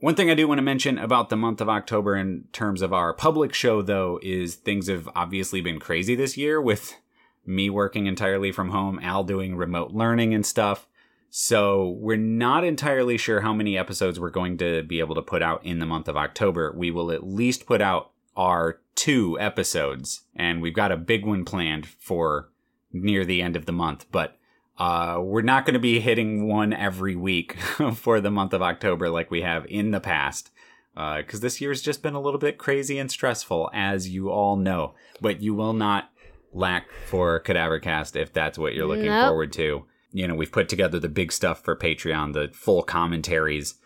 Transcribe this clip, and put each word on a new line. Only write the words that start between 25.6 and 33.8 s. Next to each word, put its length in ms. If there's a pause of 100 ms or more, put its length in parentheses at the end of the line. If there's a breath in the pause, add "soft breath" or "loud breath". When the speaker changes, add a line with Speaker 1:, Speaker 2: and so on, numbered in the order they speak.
Speaker 1:
gonna 120
be 220
hitting 480
one 240
every 440
week 440
<laughs> 340
for 260
the 100
month 240
of 80
October 480
like 200
we 120
have 260
in 220
the 100
past, 500 (460 soft breath)
uh, 300
'cause 140
this 200
year's 220
just 200
been 120
a 60
little 180
bit 200
crazy 400
and 120
stressful, 640
as 340